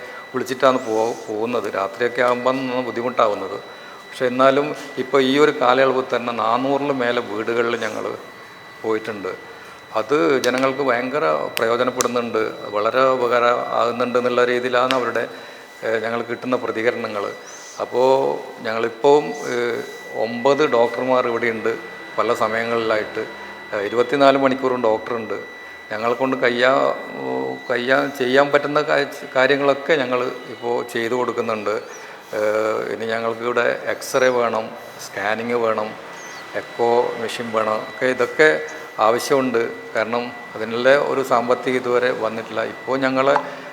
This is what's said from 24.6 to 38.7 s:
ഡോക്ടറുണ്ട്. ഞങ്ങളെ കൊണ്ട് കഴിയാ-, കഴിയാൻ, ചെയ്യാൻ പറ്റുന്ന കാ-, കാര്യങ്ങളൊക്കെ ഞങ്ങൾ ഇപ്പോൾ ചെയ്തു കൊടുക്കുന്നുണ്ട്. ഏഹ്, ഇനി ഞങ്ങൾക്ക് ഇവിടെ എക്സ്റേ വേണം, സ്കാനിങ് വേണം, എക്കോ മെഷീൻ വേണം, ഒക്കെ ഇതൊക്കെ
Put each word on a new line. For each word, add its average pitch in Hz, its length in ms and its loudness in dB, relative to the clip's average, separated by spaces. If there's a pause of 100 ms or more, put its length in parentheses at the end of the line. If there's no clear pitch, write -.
ഡോക്ടറുണ്ട്. 110 500 -2 (580)
ഞങ്ങളെ 113 220 -2
കൊണ്ട് 131 280 -2
കഴിയാ-, 131 520 4 (760)
കഴിയാൻ, 135 500 0
ചെയ്യാൻ 135 300 4
പറ്റുന്ന 147 320 2
കാ-, 143 440 -2 (100)
കാര്യങ്ങളൊക്കെ 139 600 4
ഞങ്ങൾ 127 280 0
ഇപ്പോൾ 120 680 -4
ചെയ്തു 117 200 0
കൊടുക്കുന്നുണ്ട്. 113 880 -2 (320)
ഏഹ്, 110 600 0
ഇനി 107 120 -6
ഞങ്ങൾക്ക് 113 360 -2
ഇവിടെ 120 440 2
എക്സ്റേ - 420 2
വേണം, 113 420 2 (360)
സ്കാനിങ് 110 480 -2
വേണം, 110 360 0 (680)
എക്കോ 120 640 2
മെഷീൻ 113 300 -6
വേണം, 107 240 2
ഒക്കെ - 300 -4
ഇതൊക്കെ 143 540 4 (400)